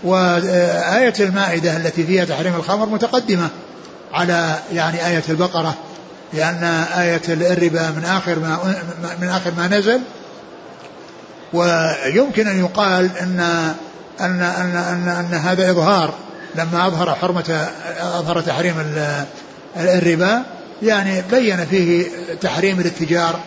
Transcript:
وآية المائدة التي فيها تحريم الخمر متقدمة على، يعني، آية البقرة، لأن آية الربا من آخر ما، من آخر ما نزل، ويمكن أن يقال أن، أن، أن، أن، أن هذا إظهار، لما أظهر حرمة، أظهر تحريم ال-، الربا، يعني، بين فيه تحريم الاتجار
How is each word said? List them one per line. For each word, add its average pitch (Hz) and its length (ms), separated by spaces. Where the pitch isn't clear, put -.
وآية 180 1160
المائدة 180 560
التي 165 280
فيها 180 200
تحريم 165 300
الخمر 185 320
متقدمة 214 640
على، 170 460
يعني، 165 340
آية 170 220
البقرة، 160 460
لأن 165 320
آية 170 320
الربا 170 680
من 160 80
آخر 180 340
ما، 160 200
من 180 80
آخر 180 280
ما 175 120
نزل، 208 320
ويمكن 170 920
أن 196 120
يقال 185 520
أن، 180 200
أن، 180 220
أن، 180 340
أن، 175 320
أن 175 260
هذا 185 360
إظهار، 175 440
لما 170 320
أظهر 165 280
حرمة، 165 540
أظهر 170 400
تحريم 160 400
ال-، 151 440
الربا، 180 680
يعني، 196 480
بين 208 360
فيه 175 400
تحريم 180 400
الاتجار 165 680